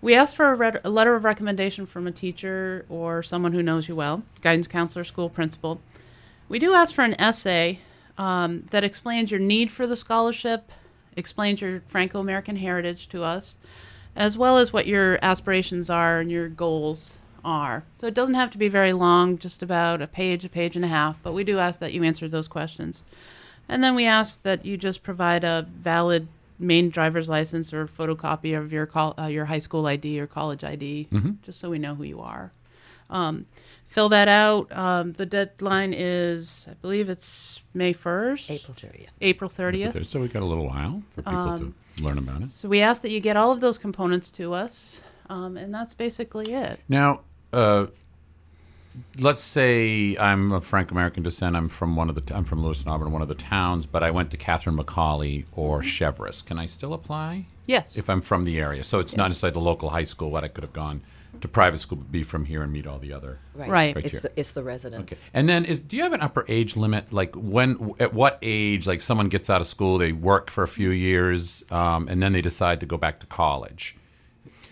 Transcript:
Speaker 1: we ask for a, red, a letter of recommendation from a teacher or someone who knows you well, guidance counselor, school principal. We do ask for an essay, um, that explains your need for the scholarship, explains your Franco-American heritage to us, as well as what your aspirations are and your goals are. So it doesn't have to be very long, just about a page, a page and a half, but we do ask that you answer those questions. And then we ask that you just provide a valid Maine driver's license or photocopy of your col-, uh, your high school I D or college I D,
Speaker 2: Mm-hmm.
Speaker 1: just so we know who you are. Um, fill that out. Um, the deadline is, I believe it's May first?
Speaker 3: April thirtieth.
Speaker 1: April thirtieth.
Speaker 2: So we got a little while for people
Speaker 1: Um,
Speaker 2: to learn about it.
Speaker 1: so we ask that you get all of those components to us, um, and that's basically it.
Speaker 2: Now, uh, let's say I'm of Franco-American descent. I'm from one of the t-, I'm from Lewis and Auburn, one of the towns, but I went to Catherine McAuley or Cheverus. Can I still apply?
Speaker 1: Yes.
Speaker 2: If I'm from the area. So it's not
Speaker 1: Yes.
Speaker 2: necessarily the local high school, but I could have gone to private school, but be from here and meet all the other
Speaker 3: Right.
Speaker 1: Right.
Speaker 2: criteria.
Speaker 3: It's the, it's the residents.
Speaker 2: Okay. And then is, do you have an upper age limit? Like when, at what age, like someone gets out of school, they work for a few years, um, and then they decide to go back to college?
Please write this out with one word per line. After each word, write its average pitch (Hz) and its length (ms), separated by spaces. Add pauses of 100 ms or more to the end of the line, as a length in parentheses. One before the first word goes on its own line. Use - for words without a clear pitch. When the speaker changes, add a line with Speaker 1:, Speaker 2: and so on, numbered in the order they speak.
Speaker 1:
we 240 120
ask 277 220
for 285 160
a, - 20
red, 226 300
a 190 60
letter 220 240
of 220 100
recommendation 202 600
from 180 200
a 175 60
teacher 185 760
or 165 320
someone 175 320
who 175 80
knows 160 260
you 165 80
well, 156 260 (200)
guidance 165 260
counselor, 170 360
school 170 260
principal. 160 500 (720)
We 233 80
do 339 160
ask 339 200
for 262 100
an 220 140
essay, 185 600 (400)
um, 175 520
that 202 140
explains 226 460
your 202 100
need 214 320
for 254 140
the 240 100
scholarship, 226 760 (460)
explains 202 460
your 185 240
Franco-American 196 720
heritage 175 520
to 175 160
us, 170 320 (600)
as 208 220
well 254 200
as 240 140
what 214 140
your 190 360
aspirations 180 680
are 170 300
and 165 100
your 170 180
goals 160 680 (260)
are. 147 380 (140)
So - 100
it 226 80
doesn't 254 220
have 254 160
to 208 60
be 208 100
very 196 240
long, 180 460
just - 220
about 170 400
a 143 60
page, 180 380
a 180 40
page 170 280
and 175 80
a 175 40
half, 156 320
but 170 120
we 190 100
do 202 160
ask 175 220
that 170 120
you 175 120
answer 160 240
those 156 180
questions. 160 560 (680)
And 262 140
then 262 140
we 240 100
ask 220 380
that 190 200
you 196 120
just 185 260
provide 175 400
a 165 260
valid 170 600 (320)
Maine 175 300
driver's 160 380
license 160 440
or 156 160
photocopy 160 680
of 151 160
your 156 140
col-, 156 320
uh, 156 80
your 151 200
high 160 120
school 156 260
I 143 120
D 147 240
or 143 80
college 147 340
I 147 140
D, 147 340
Speaker 2:
Mm-hmm. - 220 (100)
Speaker 1:
just - 160
so 180 100
we 170 100
know 147 180
who 147 80
you 143 160
are. - 320 (580)
Um, 160 360 (380)
fill 214 260
that 208 180
out. 208 420
Um, 180 440
the 190 120
deadline 196 680
is, 175 800
I - 40
believe 196 340
it's - 560 (100)
May 180 180
first? 202 560
Speaker 3:
April 143 260
thirtieth. - 360 (100)
Speaker 1:
April 190 300
thirtieth. 190 560
Speaker 2:
So 143 140
we 123 80
got 110 140
a 95 40
little 82 200
while 78 440
for - 120
people 185 140
Speaker 1:
Um, 170 380 (220)
Speaker 2:
to 76 60
learn 71 160
about 67 240
it. 123 60
Speaker 1:
so - 200
we 202 120
ask 226 220
that 214 100
you 214 80
get 208 160
all 226 160
of 247 80
those 240 180
components 180 540
to 175 220
us, - 500 (240)
um, 185 280
and 196 160
that's 226 220
basically 226 580
it. 247 360
Speaker 2:
Now, 139 320 (320)
uh, 104 340 (1300)
let's 139 200
say 113 800
I'm 101 320
of 92 140
Franco-American 90 580
descent. 85 320
I'm 82 140
from 85 260
one 82 140
of 76 80
the - 40
t-, - 140
I'm 98 80
from 80 220
Lewis 78 160
and 69 80
Auburn, 78 240
one 78 100
of 76 60
the 69 80
towns, 90 500
but 82 160
I 82 80
went 85 220
to 76 40
Catherine 82 400
McAuley 73 760
or 76 300
Cheverus. 58 600
Can 85 140
I 82 80
still 139 280
apply? 156 520 (200)
Speaker 1:
Yes. 247 300
Speaker 2:
If - 140
I'm 95 120
from 90 220
the 82 140
area. 73 240
So - 160
it's - 180
not 101 80
Speaker 1:
Yes. 92 60
Speaker 2:
necessarily 87 240
the 85 60
local 82 300
high 82 140
school, 78 260
but 78 120
I 76 60
could 82 160
have - 80
gone 76 300 (380)
to - 80
private 90 300
school, - 200
but 65 140
be 82 100
from 78 220
here 76 180
and 73 100
meet 73 140
all 69 120
the 71 140
other 67 260 (160)
Speaker 3:
Right. 139 140
Speaker 1:
Right. 160 260
Speaker 2:
criteria. - 200
Speaker 3:
It's - 60
the, - 200
it's 143 120
the 135 100
residents. 123 500
Speaker 2:
Okay. - 80 (140)
And 139 140
then 175 160
is, 170 160
do 151 160
you 302 80
have 349 80
an 240 80
upper 143 260
age 113 300
limit? 107 360
Like 95 220
when, 110 640
at 120 160
what 131 260
age, 104 460
like 90 140
someone 110 280
gets 90 220
out 95 100
of 85 60
school, 92 320
they 85 140
work 90 360
for - 140
a 85 60
few 95 220
years, 90 800
um, 85 360
and 92 140
then 98 100
they 90 100
decide 87 380
to 85 60
go 85 100
back 78 240
to - 60
college? - 680 (760)